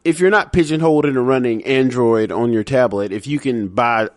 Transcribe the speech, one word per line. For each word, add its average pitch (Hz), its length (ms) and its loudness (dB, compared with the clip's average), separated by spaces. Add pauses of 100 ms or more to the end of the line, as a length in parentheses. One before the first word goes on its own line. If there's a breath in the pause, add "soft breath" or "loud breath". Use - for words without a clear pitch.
if 165 160 0
you're 185 100 4
not 208 220 0
pigeonholed 156 520 2
into 135 160 0
running 123 440 0
Android 123 680 2
on 117 200 0
your 110 120 0
tablet, 101 480 -2
if 104 140 -8
you 147 120 -4
can 117 300 -4
buy, 113 480 0